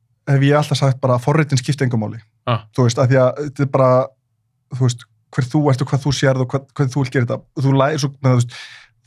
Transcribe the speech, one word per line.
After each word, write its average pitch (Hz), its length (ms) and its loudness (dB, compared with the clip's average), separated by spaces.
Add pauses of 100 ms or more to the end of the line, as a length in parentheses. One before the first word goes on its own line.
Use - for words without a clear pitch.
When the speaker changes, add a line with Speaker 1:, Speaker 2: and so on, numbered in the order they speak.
(260)
Speaker 1:
hef 139 160 2
ég 143 140 4
alltaf 147 220 0
sagt 135 220 0
bara 123 180 2
að 123 60 -6
forritin 147 340 2
skipta 135 260 -2
engu 120 140 0
máli. 107 200 -6 (280)
Speaker 2:
Ah. 113 180 -2 (100)
Speaker 1:
Þú 123 140 2
veist, 120 100 -2
af 131 120 2
því 131 100 4
að 127 100 4 (140)
þetta 143 180 -4
er 135 40 0
bara, 131 400 2 (680)
þú 123 140 -4
veist, 120 160 -6 (260)
hver 127 160 -2
þú 147 240 0
ert 127 120 0
og 127 60 -6
hvað 139 140 -2
þú 143 100 -2
sérð 135 280 0
og 123 80 -4
hvað, 175 260 -6
hvað 143 160 -2
þú 143 140 -2
vilt 123 80 -8
gera 123 140 0
þetta. 123 160 -6 (200)
Þú 135 160 2
læ-, 147 200 0
svo, 139 120 -2
þú 131 240 0
veist, 120 200 0 (520)